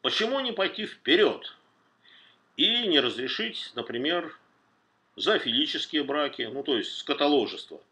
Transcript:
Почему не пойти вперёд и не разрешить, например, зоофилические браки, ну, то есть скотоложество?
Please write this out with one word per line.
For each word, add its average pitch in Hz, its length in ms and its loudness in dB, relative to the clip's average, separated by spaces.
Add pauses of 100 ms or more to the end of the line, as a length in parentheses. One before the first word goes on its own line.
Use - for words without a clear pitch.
Почему 233 380 0
не 254 140 -2
пойти 190 340 -2
вперёд 147 680 2 (1000)
и 226 300 2
не 156 120 6
разрешить, 127 760 -4
например, 151 600 -4 (800)
зоофилические 151 880 0
браки, 139 480 -2
ну, 139 120 -8
то 139 140 2
есть - 200 -4
скотоложество? 139 840 2 (120)